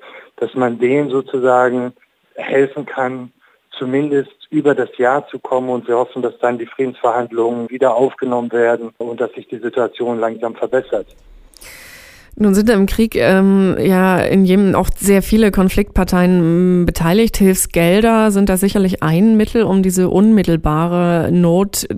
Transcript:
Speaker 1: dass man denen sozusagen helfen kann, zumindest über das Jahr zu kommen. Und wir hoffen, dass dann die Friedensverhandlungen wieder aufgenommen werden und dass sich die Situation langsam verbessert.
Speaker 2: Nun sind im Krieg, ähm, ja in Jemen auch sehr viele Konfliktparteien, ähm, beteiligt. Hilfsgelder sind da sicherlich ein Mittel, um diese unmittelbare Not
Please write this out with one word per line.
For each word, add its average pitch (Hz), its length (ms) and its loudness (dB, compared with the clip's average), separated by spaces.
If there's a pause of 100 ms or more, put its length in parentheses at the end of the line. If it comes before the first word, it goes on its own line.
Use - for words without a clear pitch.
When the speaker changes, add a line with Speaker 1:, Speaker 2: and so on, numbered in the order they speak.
(360)
Speaker 1:
dass - 160 -6
man 123 260 -2
denen 135 300 0
sozusagen 127 840 0 (400)
helfen 135 500 -2
kann, 127 480 -8 (460)
zumindest 139 540 -2 (180)
über 147 240 0
das 127 220 -2
Jahr 131 320 -2
zu 131 100 -14
kommen. 127 300 -4
Und 123 180 -4
wir 120 120 0
hoffen, 123 240 -4
dass 117 160 -6
dann 120 200 -2
die 117 80 -10
Friedensverhandlungen 117 1040 -4
wieder 127 260 0
aufgenommen 123 560 -2
werden 117 460 -2
und 117 240 -10
dass 117 140 -4
sich 117 120 -16
die 123 120 -12
Situation 117 600 -4
langsam 113 380 -6
verbessert. 117 500 -4 (1300)
Speaker 2:
Nun 208 140 2
sind 214 160 2
im 196 160 4
Krieg, 220 300 -2
ähm, 190 640 2
ja 185 380 2
in 190 260 2
Jemen 185 320 2
auch 185 200 0
sehr 196 260 2
viele 220 280 2
Konfliktparteien, 185 880 2
ähm, 175 480 2
beteiligt. 180 500 0
Hilfsgelder 202 920 2
sind 196 180 2
da 190 80 0
sicherlich 196 460 -2
ein 196 340 2
Mittel, 214 280 0
um 190 180 2
diese 185 260 0
unmittelbare 175 1200 2
Not 180 640 0